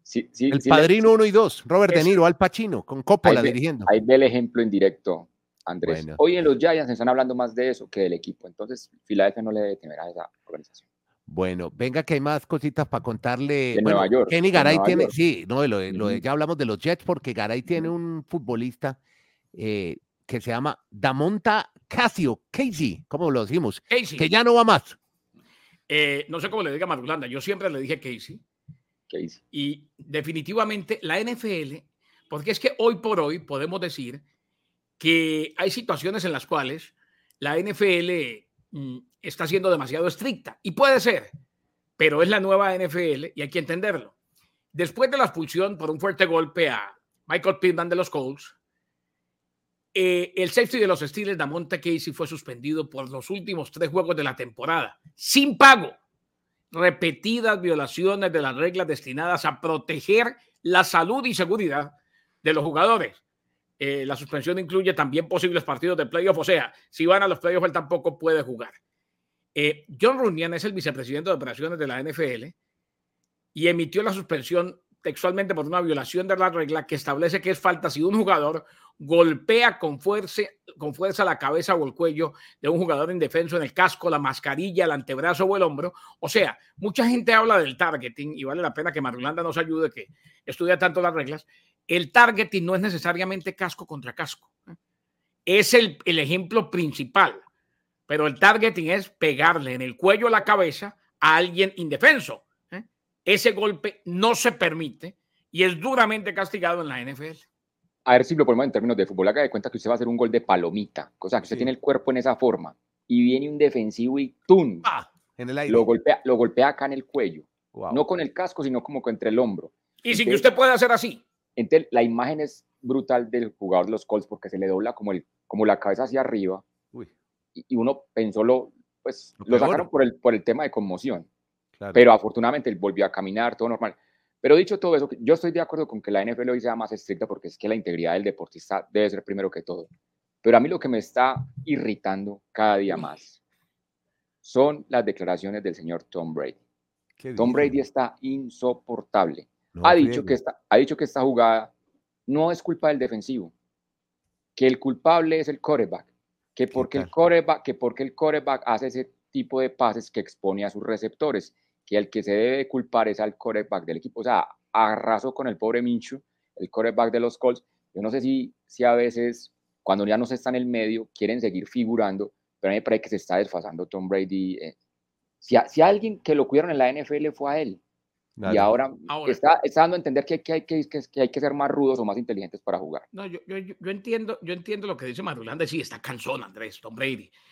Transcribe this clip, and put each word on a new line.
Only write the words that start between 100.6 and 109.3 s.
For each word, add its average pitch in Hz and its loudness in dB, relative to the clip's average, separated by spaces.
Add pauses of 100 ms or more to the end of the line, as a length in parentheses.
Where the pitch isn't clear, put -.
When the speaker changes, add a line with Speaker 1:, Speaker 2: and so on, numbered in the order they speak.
Speaker 3:
a 156 6
alguien 180 0
indefenso, 165 2 (260)
¿eh? 190 -14 (420)
Ese 208 4
golpe 202 -6
no 190 0
se 233 0
permite 160 -6 (320)
y 175 0
es 180 0
duramente 220 0
castigado 175 -2
en 156 -8
la 127 -8
N 127 -12
F 139 -14
L. 160 -18 (640)
Speaker 1:
A 127 4
ver 123 8
si - -4
lo 151 4
ponemos 120 2
en 127 -4
términos 117 0
de 95 2
fútbol. 95 0
Haga 113 2